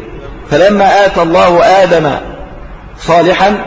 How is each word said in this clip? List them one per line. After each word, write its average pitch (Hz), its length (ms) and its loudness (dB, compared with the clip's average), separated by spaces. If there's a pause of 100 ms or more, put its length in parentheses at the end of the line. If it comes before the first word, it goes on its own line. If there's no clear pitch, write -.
(500)
فلما 180 560 2
آتى 190 160 0
الله 175 420 2
آدم 175 460 2 (880)
صالحا 180 680 0